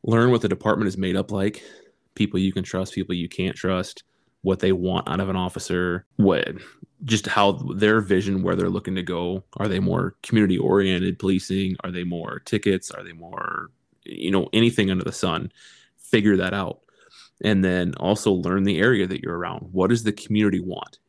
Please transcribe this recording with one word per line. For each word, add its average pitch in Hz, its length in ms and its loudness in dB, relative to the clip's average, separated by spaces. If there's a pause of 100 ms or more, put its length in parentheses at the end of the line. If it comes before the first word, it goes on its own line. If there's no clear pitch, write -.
Learn 117 260 4
what 117 120 4
the 107 60 0
department 104 400 0
is 92 80 -6
made 92 200 -2
up 95 160 -4
like, 101 300 -2 (560)
people 98 200 0
you 95 140 0
can 92 120 -4
trust, 92 300 -6
people 95 200 -4
you 87 140 -6
can't - 280 -4
trust, 90 460 -4 (400)
what 92 160 2
they 98 140 2
want 90 360 -2
out 90 120 -2
of 95 100 -2
an 92 60 -2
officer, 92 680 -2 (120)
what, 95 320 4 (560)
just 110 220 0
how 101 260 4 (240)
their 107 240 4
vision, 95 420 0
where 90 140 0
they're 92 120 0
looking 95 280 -4
to 92 60 -6
go. 87 400 -6 (140)
Are 104 120 -2
they 92 120 0
more 92 420 0
community-oriented 92 960 2
policing? 95 680 -2
Are 90 80 -8
they 90 120 -6
more 87 360 -6
tickets? 101 500 0
Are 92 140 -14
they 87 80 -18
more, - 580 -10 (340)
you - 280 -6
know, 92 200 2
anything 110 380 4
under 92 140 0
the - 80 -6
sun? - 380 -4 (460)
Figure 104 400 4
that 92 160 0
out. 95 280 -6 (640)
And 98 220 4
then 90 300 2
also 101 380 2
learn 92 320 0
the 95 160 2
area 104 260 4
that - 160 -6
you're 85 160 -6
around. 87 320 -10
What 92 200 2
does 117 120 2
the 110 100 -2
community 104 480 0
want? - 380 -10 (100)